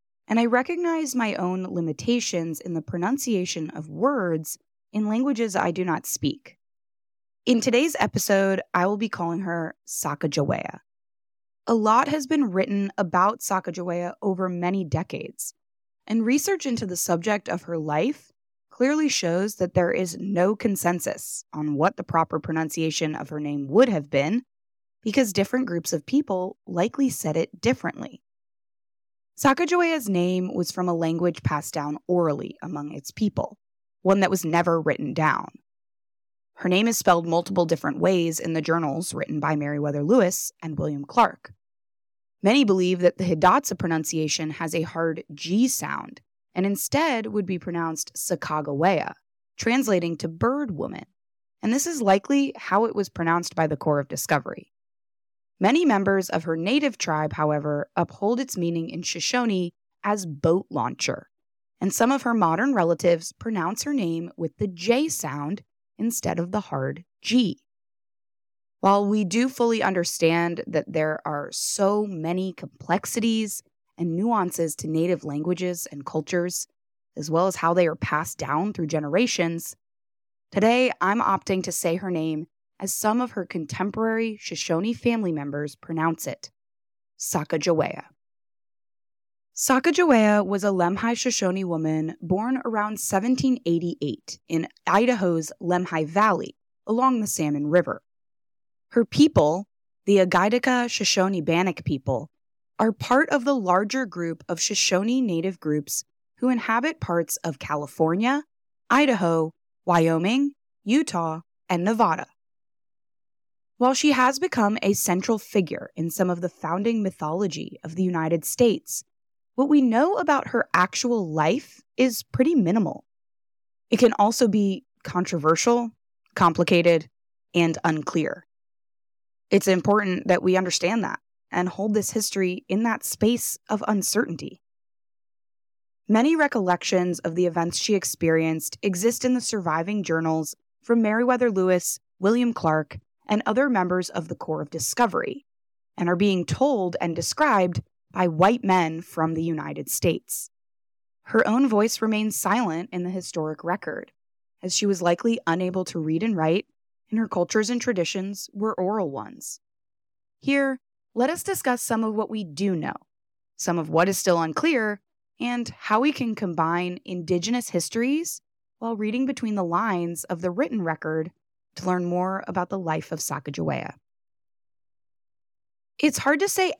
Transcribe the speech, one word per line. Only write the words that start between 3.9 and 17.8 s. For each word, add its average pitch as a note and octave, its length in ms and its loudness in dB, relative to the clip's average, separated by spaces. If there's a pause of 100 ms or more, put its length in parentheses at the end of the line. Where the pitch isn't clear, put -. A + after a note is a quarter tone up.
in G#3+ 160 -2
languages A3+ 480 0
I F#3 140 2
do F3+ 160 -2
not D#3+ 180 -2
speak. - 540 -6 (880)
In A#3 160 4
today's C4 360 2
episode, G3 600 2 (140)
I F3+ 100 2
will G3+ 140 0
be A3 100 -2
calling E3+ 320 -4
her E3+ 340 -4 (140)
Sacagawea. - 920 -2 (840)
A A#3 80 4
lot A3+ 340 4
has C#4+ 180 -2
been C#4+ 240 2
written G3 480 0
about F#3 420 2
Sacagawea F3 800 -4
over F#3+ 300 -2
many F3+ 340 -2
decades, - 680 -6 (520)
and A3 200 0
research D4+ 400 0
into A#3+ 180 -2
the F3+ 100 -4
subject F3+ 540 -2
of F3 140 -4
her E3+ 160 -6
life D#3 500 -2 (420)